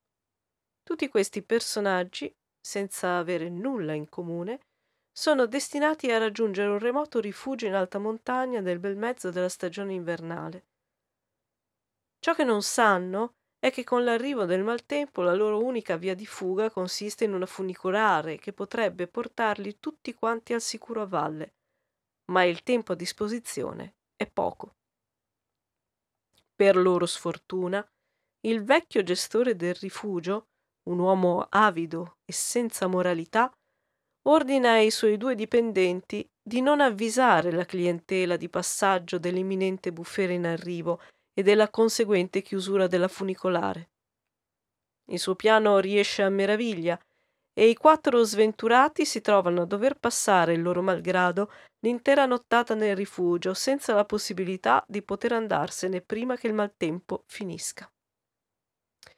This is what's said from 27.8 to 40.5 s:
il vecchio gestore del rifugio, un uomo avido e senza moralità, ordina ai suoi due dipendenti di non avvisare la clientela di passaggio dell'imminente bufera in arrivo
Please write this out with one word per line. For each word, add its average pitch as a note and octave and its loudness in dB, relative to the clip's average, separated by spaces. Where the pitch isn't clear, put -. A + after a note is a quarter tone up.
il A3+ 0
vecchio B3+ 2
gestore G#3+ 0
del F3 -4
rifugio, F#3+ -6
un F3 -4
uomo F3+ 4
avido E3+ 0
e - -14
senza - -4
moralità, F3+ 0
ordina C4+ 6
ai A3 6
suoi G#3+ 2
due B3 -2
dipendenti G#3 0
di A#3 -2
non C#4+ 4
avvisare A3 4
la E3+ -2
clientela F3 -2
di D#3+ -8
passaggio F3+ 0
dell'imminente F#3 -2
bufera F3 -4
in F3 -2
arrivo E3+ -4